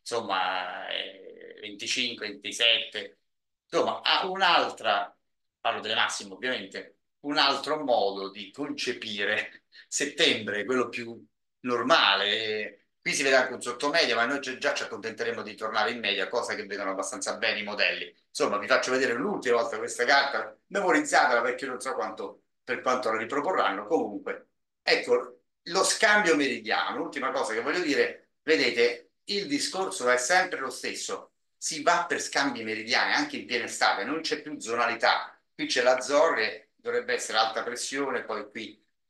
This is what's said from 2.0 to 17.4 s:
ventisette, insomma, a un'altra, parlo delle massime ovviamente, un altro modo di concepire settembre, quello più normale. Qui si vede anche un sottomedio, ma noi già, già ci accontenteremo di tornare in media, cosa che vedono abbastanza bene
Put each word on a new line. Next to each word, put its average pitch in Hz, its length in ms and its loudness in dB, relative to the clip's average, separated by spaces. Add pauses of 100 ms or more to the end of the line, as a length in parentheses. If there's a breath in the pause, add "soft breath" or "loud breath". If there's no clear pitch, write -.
ventisette, 104 920 0 (520)
insomma, 147 320 0
a 151 240 2
un'altra, 156 880 2 (440)
parlo 113 200 -2
delle 107 140 -4
massime 110 400 -2
ovviamente, 101 640 -8 (240)
un 147 180 -2
altro 139 460 2
modo 98 480 2
di 101 180 -14
concepire 110 1120 -4 (240 loud breath)
settembre, 113 800 0
quello 123 240 0
più 117 360 -12 (360)
normale. 107 1160 2 (240)
Qui 131 120 -2
si 143 100 0
vede 135 100 4
anche 123 200 4
un 110 60 -10
sottomedio, 143 540 0
ma 117 120 2
noi 139 140 -2
già, 127 180 -6
già 143 160 0
ci - 100 -4
accontenteremo 110 580 -6
di 104 140 -12
tornare 110 340 -2
in 120 80 -4
media, 98 300 0
cosa 117 260 -2
che 101 120 -6
vedono 98 260 -4
abbastanza 98 440 -6
bene 107 220 0